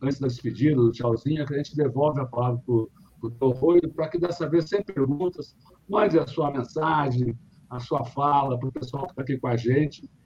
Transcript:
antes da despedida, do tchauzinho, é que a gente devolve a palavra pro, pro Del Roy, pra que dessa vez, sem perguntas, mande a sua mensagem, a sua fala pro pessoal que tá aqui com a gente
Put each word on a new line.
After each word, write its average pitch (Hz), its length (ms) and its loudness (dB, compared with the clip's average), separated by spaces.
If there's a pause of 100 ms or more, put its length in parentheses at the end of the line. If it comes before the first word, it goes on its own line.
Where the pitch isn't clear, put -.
antes 135 200 -2
da 139 80 0
despedida, 120 480 0
do 117 160 6
tchauzinho, 123 500 -2
é 139 40 -6
que 147 80 -4
a - 20 -2
gente 143 180 -6
devolve 143 460 0
a 127 60 -4
palavra 123 380 -2
pro, 113 240 0 (300)
pro 117 120 -8
Del 131 200 2
Roy, 156 300 4
pra 156 280 -2
que 175 100 -4
dessa 165 300 -2
vez, 160 200 2
sem 202 160 0
perguntas, 143 720 -2 (320)
mande 196 280 2
a 143 120 2
sua 151 240 -2
mensagem, 131 840 0 (320)
a 123 120 -10
sua 135 240 -2
fala 139 520 0
pro 127 140 -4
pessoal - 380 -8
que - 80 -20
tá 147 60 -6
aqui 135 140 -4
com 131 120 -4
a 120 80 2
gente 135 520 0 (180)